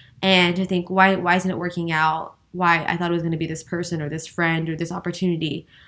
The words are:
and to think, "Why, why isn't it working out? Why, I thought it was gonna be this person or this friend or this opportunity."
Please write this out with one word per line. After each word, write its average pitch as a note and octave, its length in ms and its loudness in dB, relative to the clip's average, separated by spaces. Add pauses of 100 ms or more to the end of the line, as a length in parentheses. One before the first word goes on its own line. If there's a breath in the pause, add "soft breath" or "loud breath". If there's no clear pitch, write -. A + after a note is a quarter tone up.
(220 soft breath)
and F3+ 340 2
to F#3 100 -2
think, F3+ 240 -2
"Why, F#3+ 260 4
why F3 200 2
isn't F#3 140 0
it E3 80 -4
working E3+ 340 -4
out? D#3+ 440 0 (160)
Why, E3+ 340 2
I F3 120 0
thought E3+ 140 0
it - 20 2
was E3+ 100 0
gonna E3 140 0
be D#3+ 100 -2
this D#3 160 -6
person E3+ 380 -4
or D3 80 -4
this D#3+ 180 -6
friend E3 420 0
or D#3+ 60 -2
this E3 160 -4
opportunity." F3 760 -2 (200 soft breath)